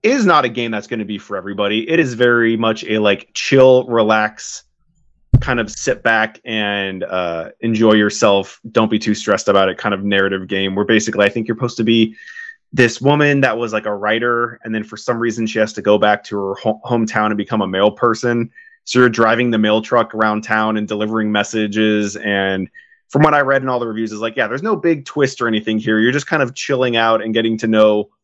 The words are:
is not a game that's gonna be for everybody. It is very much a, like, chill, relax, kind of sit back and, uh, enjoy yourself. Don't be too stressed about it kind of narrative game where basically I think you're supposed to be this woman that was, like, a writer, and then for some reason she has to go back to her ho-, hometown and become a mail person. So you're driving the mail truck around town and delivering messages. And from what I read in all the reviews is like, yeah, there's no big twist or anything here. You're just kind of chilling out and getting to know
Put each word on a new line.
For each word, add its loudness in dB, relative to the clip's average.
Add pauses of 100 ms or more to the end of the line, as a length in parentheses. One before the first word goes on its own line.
is 2
not 4
a -2
game -4
that's -6
gonna -6
be -8
for -12
everybody. -4
It 2
is 0
very 2
much -2
a, -2
like, 0
chill, 4
relax, -2 (800)
kind -2
of -4
sit -4
back 0
and, -4
uh, -4
enjoy 4
yourself. 2 (120)
Don't 2
be 0
too -2
stressed -2
about 4
it -4
kind -4
of -6
narrative -2
game -4
where 0
basically 2
I 4
think -6
you're -4
supposed -6
to -2
be 2 (580)
this 2
woman 2
that 0
was, -4
like, -2
a -4
writer, -2
and -6
then -4
for -16
some -4
reason -2
she -4
has 0
to -10
go 4
back 2
to -8
her -6
ho-, -4
hometown -2
and -2
become -2
a -2
mail 2
person. -2 (320)
So -2
you're 8
driving 2
the 0
mail 2
truck 0
around 0
town 0
and -4
delivering -4
messages. 0
And -2 (380)
from 0
what 4
I 2
read 0
in -4
all -2
the -4
reviews -6
is -10
like, -6
yeah, -2
there's -6
no -2
big -2
twist -2
or 0
anything -2
here. 0
You're 4
just -4
kind 0
of -4
chilling -2
out 2
and -4
getting 0
to -4
know 4 (140)